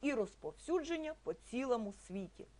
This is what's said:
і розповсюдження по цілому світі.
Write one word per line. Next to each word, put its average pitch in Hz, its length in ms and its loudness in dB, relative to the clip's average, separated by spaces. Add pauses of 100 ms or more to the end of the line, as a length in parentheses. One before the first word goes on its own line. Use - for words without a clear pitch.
і 277 120 4
розповсюдження 302 1000 0 (100)
по 165 100 -2
цілому 233 600 0
світі. - 540 -8 (120)